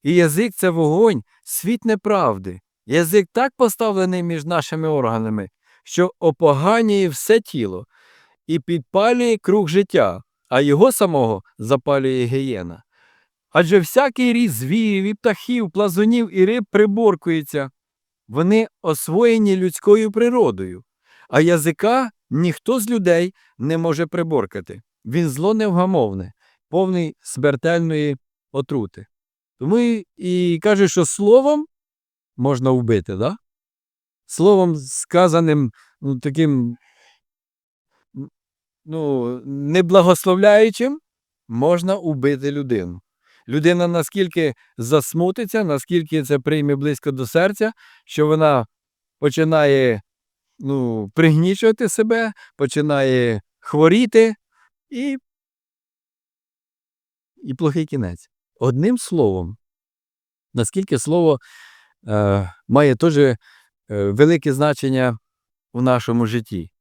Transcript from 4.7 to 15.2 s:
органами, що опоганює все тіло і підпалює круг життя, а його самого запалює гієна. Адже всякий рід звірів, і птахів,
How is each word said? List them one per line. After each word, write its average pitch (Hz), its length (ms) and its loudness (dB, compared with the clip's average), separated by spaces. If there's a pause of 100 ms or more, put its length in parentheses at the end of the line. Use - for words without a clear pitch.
органами, 113 600 -2 (340)
що 180 360 -2
опоганює 180 880 2
все 214 320 0
тіло 104 460 -6 (640)
і 160 120 -2
підпалює 214 800 0
круг 196 300 0
життя, 151 540 0 (280)
а 131 120 2
його 147 300 4
самого 135 520 0 (140)
запалює 131 680 0
гієна. 117 580 -6 (680)
Адже 175 300 4
всякий 247 540 0
рід 233 180 0
звірів, 190 520 -2
і 208 100 -4
птахів, 220 580 -4